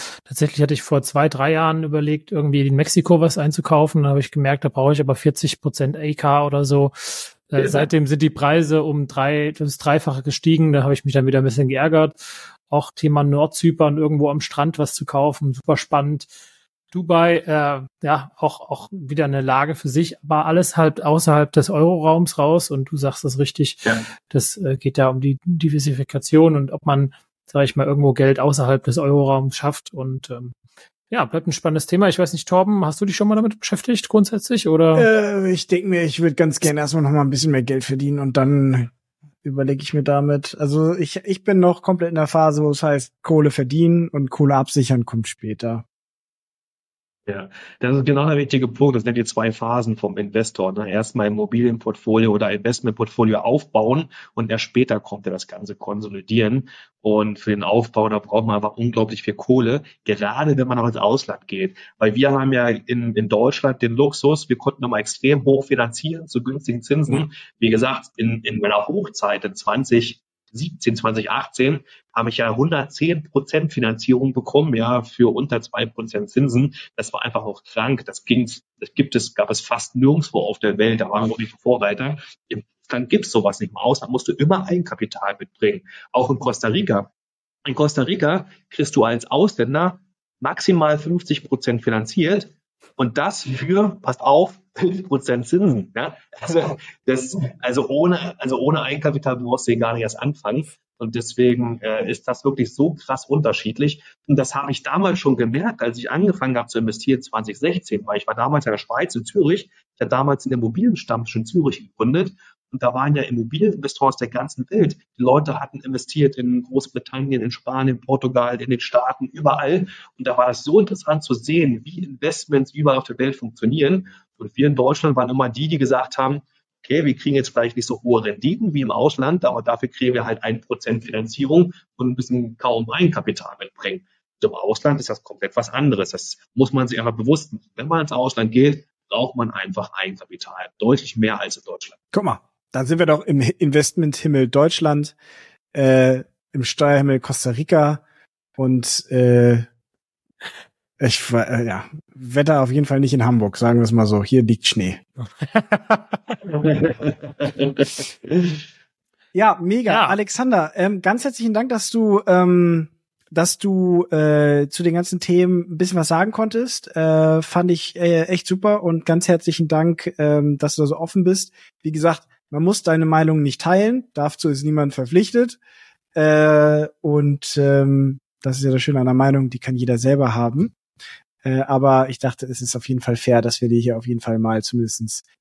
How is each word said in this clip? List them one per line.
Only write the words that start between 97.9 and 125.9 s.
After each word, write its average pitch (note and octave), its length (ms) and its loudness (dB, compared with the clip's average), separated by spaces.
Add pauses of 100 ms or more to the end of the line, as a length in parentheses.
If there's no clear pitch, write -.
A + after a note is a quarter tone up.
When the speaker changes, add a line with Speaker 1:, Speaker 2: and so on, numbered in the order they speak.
Speaker 2:
also C3 180 -4
ohne D#3+ 240 0
Eigenkapital C#3+ 540 -4
brauchst B2 320 -4
du A#2 40 2
hier A#2 60 2
gar A#2 140 -2
nicht A#2 100 -4
erst G#2+ 160 -8
anfangen. C#3+ 480 -4 (320)
Und A2+ 160 -8
deswegen, A#2+ 680 0
äh, A2 280 -4
ist - 160 -8
das - 180 -6
wirklich C#3 300 -2
so D#3+ 200 0
krass - 320 -8
unterschiedlich. C#3+ 760 -2 (240)
Und C#3+ 100 2
das C3 180 -2
habe C#3 160 -6
ich - 120 -6
damals F3+ 360 0
schon C3+ 180 2
gemerkt, B2+ 460 -2
als A#2 160 -4
ich A#2+ 120 -10
angefangen D3+ 460 0
habe A#2 120 -4
zu A#2+ 100 -4
investieren, A2+ 440 0
zwanzig A2 360 -8
sechzehn, E3+ 480 -4
weil G#2 120 -4
ich - 80 -8
war A2 80 -4
damals C3+ 320 -2
in A2+ 60 -2
der G#2 60 -4
Schweiz, C#3+ 360 -6
in A#2 100 -6
Zürich. F#3 460 0 (240)
Ich - 60 -12
hatte A#2 100 -4
damals C3+ 360 0
einen C3+ 80 -2
Immobilienstammtisch A#2+ 800 -2
in A2+ 80 -4
Zürich D3 360 -2
gegründet. D#3+ 540 -2 (360)
Und C3 120 -8
da B2 120 0
waren C#3 200 2
ja C#3 100 0
Immobilieninvestoren C#3 840 -2
aus C3 80 0
der A#2+ 120 -6
ganzen B2+ 420 -8
Welt. F#3 260 2 (220)
Die B2 40 0
Leute D3+ 380 2
hatten C#3+ 200 -14
investiert C3+ 560 -2
in B2 260 0
Großbritannien, C3 800 -4
in A#2+ 80 -4
Spanien, C3 500 -4
Portugal, B2 640 -2
in B2+ 80 -6
den A#2+ 100 0
Staaten, B2 460 -2
überall. D#3 640 0 (280)
Und C3 100 -8
da B2 120 0
war B2 80 4
das B2 180 -4
so E3 160 4
interessant D#3 420 -2
zu C3 120 -2
sehen, C3 500 0
wie F3 180 -10
Investments C#3 680 -4
überall D3 240 0
auf C3 80 -4
der A#2+ 140 -14
Welt C3 180 -2
funktionieren. C#3+ 720 -2 (300)
Und G#2+ 180 -14
wir C#3 100 2
in D3 80 2
Deutschland C#3 420 2
waren B2 120 0
immer B2+ 220 0
die, C3+ 180 -4
die E3 80 -2
gesagt B2+ 400 0